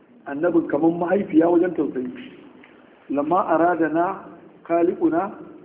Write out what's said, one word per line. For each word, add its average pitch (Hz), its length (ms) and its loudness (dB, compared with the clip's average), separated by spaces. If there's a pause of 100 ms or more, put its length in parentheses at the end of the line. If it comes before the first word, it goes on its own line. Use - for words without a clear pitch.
(260)
Annabin 160 420 0
kaman 165 300 2
mahaifiya 170 500 2
wajen 175 260 2
tausayi. 127 340 -4 (1000)
Lamma 151 380 0
aradana 170 760 0 (400)
khaliquna 170 680 0 (340)